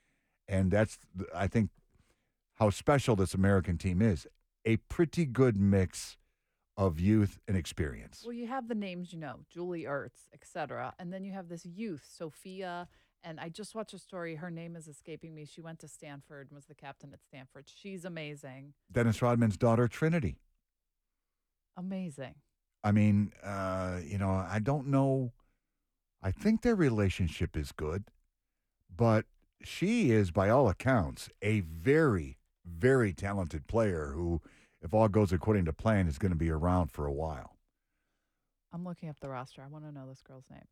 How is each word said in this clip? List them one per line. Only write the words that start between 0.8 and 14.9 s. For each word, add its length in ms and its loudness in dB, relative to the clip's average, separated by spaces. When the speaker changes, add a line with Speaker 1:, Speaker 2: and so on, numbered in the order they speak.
Speaker 1:
th-, 180 -8
I 120 -2
think, 240 0
how 140 4
special 480 2
this 160 0
American 440 2
team 240 0
is. 240 2
A 140 2
pretty 480 0
good 320 4
mix 600 2
of 220 0
youth 480 4
and 100 0
experience. 640 -6
Speaker 2:
Well, 100 -10
you 140 -8
have 220 -6
the 60 -2
names, 360 -8
you 80 -12
know, 200 -10
Julie 340 -8
Ertz, 480 -8
et 140 -20
cetera. 520 -8
And 140 -10
then 140 -10
you 80 -10
have 160 -12
this 160 -14
youth, 440 -10
Sophia. 800 -12
And 160 -14
I 100 -10
just 260 -16
watched 180 -10
a 60 -16
story. 360 -10
Her 140 -10
name 260 -12
is 120 -18
escaping 480 -16